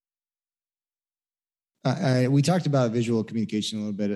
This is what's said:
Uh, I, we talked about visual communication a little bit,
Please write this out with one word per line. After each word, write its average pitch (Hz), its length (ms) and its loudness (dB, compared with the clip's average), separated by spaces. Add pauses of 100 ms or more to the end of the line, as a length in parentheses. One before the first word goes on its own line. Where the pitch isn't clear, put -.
(1800)
Uh, 131 160 0
I, 127 280 2
we 139 140 4
talked 165 240 2
about 131 260 2
visual 117 320 0
communication 107 540 -4
a 104 40 -6
little 104 140 -6
bit, 101 200 -2